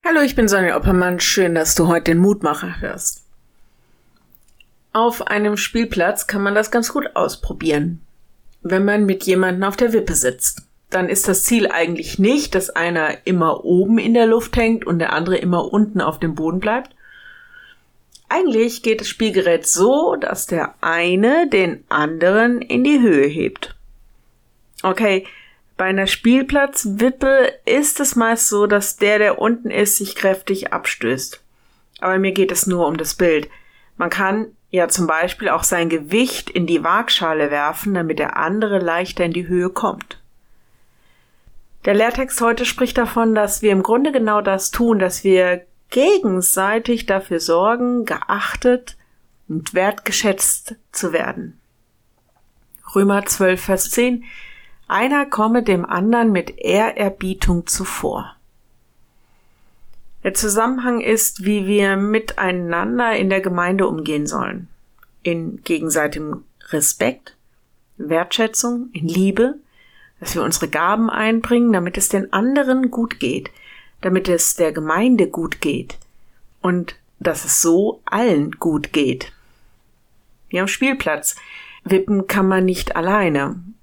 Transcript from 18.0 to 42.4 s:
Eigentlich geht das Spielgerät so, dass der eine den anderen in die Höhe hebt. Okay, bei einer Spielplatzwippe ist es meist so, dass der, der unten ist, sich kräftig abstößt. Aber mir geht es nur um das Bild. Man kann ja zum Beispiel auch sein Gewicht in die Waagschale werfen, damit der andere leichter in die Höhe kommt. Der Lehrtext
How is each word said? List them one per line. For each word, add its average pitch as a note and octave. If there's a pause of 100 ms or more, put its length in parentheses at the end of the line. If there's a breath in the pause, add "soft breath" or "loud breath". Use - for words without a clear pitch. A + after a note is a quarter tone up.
Eigentlich A#3+
geht A3
das -
Spielgerät F#3+
so, B3+
dass -
der D#3+
eine F#3+
den F#3+
anderen F3+
in B3
die C#4+
Höhe D#3
hebt. - (1040)
Okay, F#3+ (480 loud breath)
bei F#3
einer G3
Spielplatzwippe C4+ (120)
ist D4
es -
meist A3+
so, G#3
dass G3+
der, G#3
der G#3
unten A#3
ist, G3+
sich G3
kräftig F#3+
abstößt. - (560)
Aber F#3
mir F#3+
geht F#3+
es -
nur F3
um D#3+
das D#3+
Bild. D#3+ (480 soft breath)
Man E3+
kann G3+ (220)
ja F3
zum E3+
Beispiel E3+
auch D#3+
sein E3+
Gewicht F#3+
in F3
die E3
Waagschale E3
werfen, D3+
damit D#3+
der -
andere G3+
leichter F3
in E3+
die E3+
Höhe F3+
kommt. - (1700)
Der G3+
Lehrtext B3